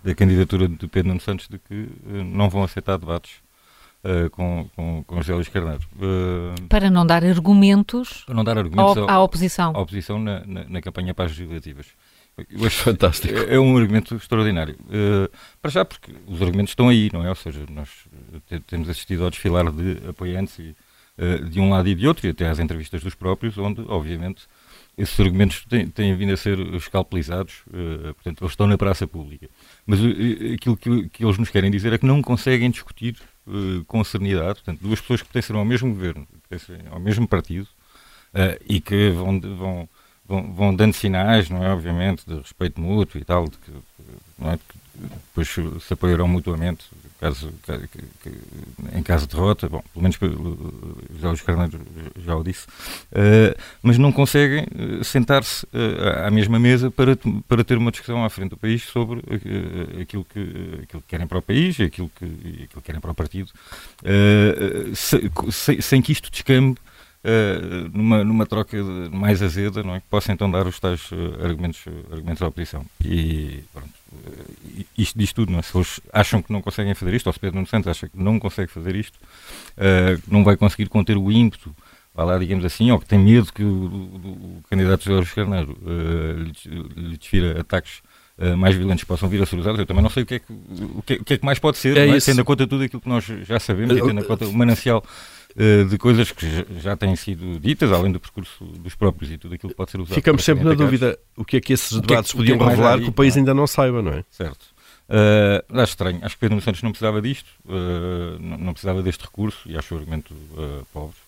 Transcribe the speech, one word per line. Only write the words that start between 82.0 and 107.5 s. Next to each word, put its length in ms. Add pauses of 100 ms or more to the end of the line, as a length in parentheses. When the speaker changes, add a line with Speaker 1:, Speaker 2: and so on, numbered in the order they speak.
Speaker 1:
vá 100
lá, 140
digamos 260
assim, 280
ou 80
que 60
tem 140
medo 320
que 120
o, 40
o, 920
o 100
candidato 340
José 140
Luís 160
Carneiro, 520
eh, 480 (100)
lhe 80
des-, 140 (300)
lhe 220
desfira 420
ataques, 420 (360)
eh, 180
mais 200
violentos 280
que 40
possam 200
vir 140
a 40
ser 120
usados, 220
eu 60
também 180
não 80
sei 120
o 20
que 100
é 40
que, 140
o 520
que, 100
o 100
que 80
é 60
que 60
mais 140
pode 180
ser, 200
Speaker 3:
É 80
Speaker 1:
não 80
é? 40
Speaker 3:
isso. 100
Speaker 1:
Tendo 140
em 40
conta 220
tudo 160
aquilo 180
que 80
nós 160
já 340
sabemos 380
e 20
Speaker 3:
Eh, 60
Speaker 1:
tendo 160
em 20
conta 240
o 60
manancial, 500 (520)
eh, 300
de 120
coisas 340
que 160
já, 180 (160)
já 160
têm 180
sido 440
ditas, 320
além 200
do 80
percurso 440
dos 300
próprios 380
e 80
tudo 160
aquilo 160
que 60
pode 120
ser 100
usado 140
Speaker 3:
Ficamos 300
Speaker 1:
para 20
Speaker 3:
sempre 200
na 60
Speaker 1:
serem 140
atacados. 140
Speaker 3:
dúvida 200 (160)
o 100
que 120
é 40
que 120
esses 200
Speaker 1:
O 80
que 40
é 40
Speaker 3:
debates 220
Speaker 1:
que, 60
o 60
que 80
é 20
Speaker 3:
podiam 60
Speaker 1:
que 60
mais 140
há 20
Speaker 3:
revelar 180
Speaker 1:
aí, 60
Speaker 3:
que 40
o 40
país 200
Speaker 1:
não 40
é? 40
Speaker 3:
ainda 140
não 120
saiba, 360
não 100
é? 160
Speaker 1:
Certo. 360 (440)
Eh, 640
acho 220
estranho. 280
Acho 140
que 60
Pedro 140
Nuno 80
Santos 200
não 80
precisava 300
disto, 280 (180)